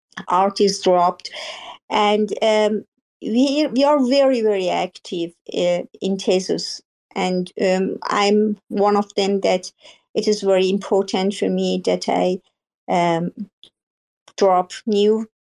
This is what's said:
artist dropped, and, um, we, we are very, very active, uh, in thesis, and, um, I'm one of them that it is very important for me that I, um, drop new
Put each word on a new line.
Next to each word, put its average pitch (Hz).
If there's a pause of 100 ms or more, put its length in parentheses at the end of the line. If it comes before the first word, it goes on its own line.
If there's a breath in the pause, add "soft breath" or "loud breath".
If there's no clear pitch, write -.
(280)
artist 196
dropped, 180 (600 loud breath)
and, 208
um, 214 (360)
we, 277
we 262
are 294
very, 262
very 196
active, 175 (220)
uh, 175 (200)
in 196
thesis, 185 (340)
and, 185 (100)
um, 185
I'm 208 (120)
one 208
of 208
them 196
that 185 (420 loud breath)
it 208
is 208
very 190
important 196
for 190
me 185
that 180
I, 185 (480)
um, 175 (1040)
drop 185 (140)
new 214 (200)